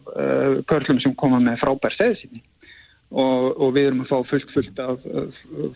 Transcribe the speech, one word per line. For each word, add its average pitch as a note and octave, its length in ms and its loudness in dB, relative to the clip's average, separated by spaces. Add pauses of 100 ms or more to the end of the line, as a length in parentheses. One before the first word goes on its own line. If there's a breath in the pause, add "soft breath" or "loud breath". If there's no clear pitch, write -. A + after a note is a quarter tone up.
eh, C3+ 540 0
körlum C#3 380 0
sem C3+ 140 0
koma B2+ 240 2
með A#2+ 200 2
frábær C3+ 360 0
sæðisýni. F#3+ 460 0 (680 soft breath)
Og, C3 480 0
og C3 160 2
við C#3 140 4
erum C3 140 0
að C3 60 -8
fá C3+ 140 0
fullt, C#3 300 -4
fullt - 280 -2
af, B2+ 220 -6
eh, - 760 -8